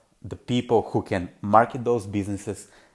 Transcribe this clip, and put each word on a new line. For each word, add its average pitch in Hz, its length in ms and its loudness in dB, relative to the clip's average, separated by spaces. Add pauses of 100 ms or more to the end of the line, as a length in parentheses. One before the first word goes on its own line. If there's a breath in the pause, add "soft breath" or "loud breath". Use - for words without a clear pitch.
(220)
the - 140 -12
people 120 460 0
who 107 200 -2
can 87 260 -4 (120)
market 117 440 4
those 120 220 0
businesses 101 640 -6 (260 soft breath)